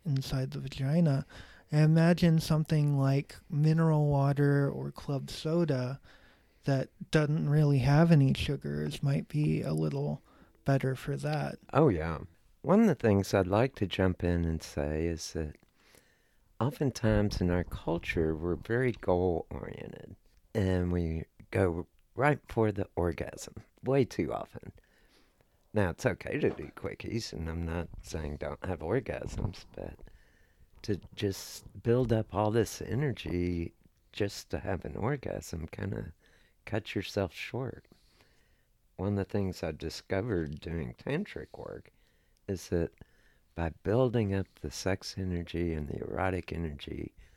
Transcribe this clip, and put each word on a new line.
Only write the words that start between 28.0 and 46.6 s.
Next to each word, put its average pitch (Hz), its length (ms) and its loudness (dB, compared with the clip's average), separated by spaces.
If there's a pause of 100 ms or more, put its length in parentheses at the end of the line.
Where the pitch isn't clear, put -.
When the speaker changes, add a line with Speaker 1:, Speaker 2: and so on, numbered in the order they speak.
Speaker 2:
saying 76 360 -8
don't 71 260 -8
have 87 140 -4
orgasms, - 880 -6 (100)
but 50 220 -12 (840)
to 98 180 -4 (160)
just - 480 -6 (180)
build 120 300 2
up 110 220 -2
all 107 180 2
this 110 300 0
energy 90 920 -4 (380)
just - 380 -6
to 87 100 -4
have 98 240 -4
an 73 120 -8
orgasm 85 720 -6
kinda 98 440 -8 (540)
cut - 280 -6
yourself 98 400 -4
short. - 520 -10 (1120)
One 95 140 -4
of 101 60 0
the 98 80 0
things 95 380 -4
I 82 80 -4
discovered 82 880 -4
doing 80 340 -6
tantric - 640 -8
work - 360 -14 (560)
is 95 220 -6
that 85 220 0 (640)
by 82 160 -2 (140)
building 110 500 2
up 98 140 -2 (120)
the 73 100 -6
sex - 480 -4
energy 87 560 -2
and 73 140 -4
the - 120 -6
erotic 92 520 -4
energy, 82 640 -6 (220)